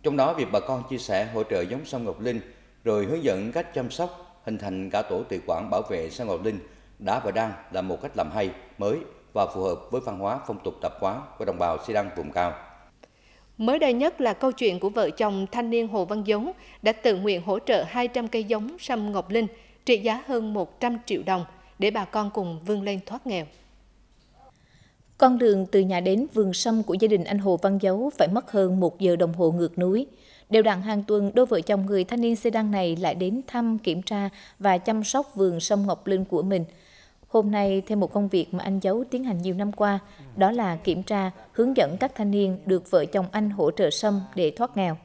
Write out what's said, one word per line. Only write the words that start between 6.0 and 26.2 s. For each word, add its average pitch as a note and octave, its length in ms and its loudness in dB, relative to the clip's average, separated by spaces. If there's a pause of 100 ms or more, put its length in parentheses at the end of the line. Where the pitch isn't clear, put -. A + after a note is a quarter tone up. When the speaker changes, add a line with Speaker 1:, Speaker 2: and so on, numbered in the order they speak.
Speaker 1:
sâm A#2+ 160 -8
ngọc F2+ 180 -4
linh G#2+ 140 -2 (400)
đã G#2+ 260 -2
và G#2+ 60 -2
đang A2 220 -2 (200)
là F#2 100 -2
một F#2 200 -6
cách - 140 -10
làm E2 140 -2
hay, F#2+ 200 -2 (280)
mới G#2 180 0 (360)
và G2 140 2
phù F#2 160 -6
hợp F#2 160 -2 (120)
với A#2+ 100 -2
văn G2+ 180 -8
hóa, G2+ 280 -2
phong G2+ 180 -8
tục, F2+ 160 -6
tập - 200 -4
quán G2+ 220 -2 (160)
của A2 60 -8
đồng F2 140 -2
bào E2+ 280 0
Xi A#2+ 60 -6
Đăng G2+ 240 0
vùng D2+ 140 -8
cao. F2 220 -2 (1040)
Speaker 2:
Mới A#3+ 200 0
đây C#4+ 140 4
nhất C#4 280 0
là A#3 120 2
câu B3+ 200 0
chuyện G3 280 0
của F#3+ 80 0
vợ G#3 220 0
chồng G3 420 -2
thanh A#3+ 180 -4
niên A#3 180 0
Hồ G3+ 160 -2
Văn G#3 220 -4
Dấu G#3 160 2 (400)
đã - 100 4
tự A3 240 2
nguyện F#3+ 260 0
hỗ F#3+ 160 0
trợ G#3 300 0
hai B3 200 -2
trăm A#3+ 200 -4
cây A3+ 160 -2
giống A3 340 -4
sâm G#3+ 340 -4
ngọc F#3+ 180 -4
linh A3 160 2 (380)
trị A#3+ 140 4
giá A3 280 0
hơn A3 280 -2
một F#3 260 -4
trăm A#3+ 260 0
triệu - 200 -2
đồng F#3 180 0 (340)
để G#3 120 2
bà G#3+ 140 -4
con G#3 300 -2
cùng F3 320 -4
vươn G#3 160 -2
lên G3 240 -4
thoát A#3+ 200 -10
nghèo. F#3 180 -4 (1700)
Speaker 3:
Con B3+ 200 8
đường G3+ 280 4
từ G3 140 4
nhà F#3 200 2
đến F#3+ 340 2